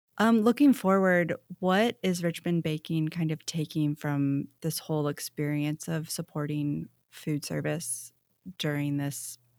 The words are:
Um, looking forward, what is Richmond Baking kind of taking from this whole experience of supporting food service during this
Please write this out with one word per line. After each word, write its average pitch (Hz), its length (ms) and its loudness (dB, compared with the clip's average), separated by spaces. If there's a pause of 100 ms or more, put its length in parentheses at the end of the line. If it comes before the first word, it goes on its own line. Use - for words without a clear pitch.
(180)
Um, 226 240 6
looking 240 320 6
forward, 185 600 4 (240)
what 190 440 2
is 180 200 0
Richmond 170 400 0
Baking 156 460 -2
kind 160 220 -2
of 151 140 -6
taking 151 500 -2
from 143 520 -2 (140)
this 160 180 -4
whole 151 280 -2
experience 147 800 -4
of 160 220 -4
supporting 151 800 -4 (220)
food 151 340 -6
service 151 720 -6 (440)
during 147 400 -2
this 143 400 -6 (220)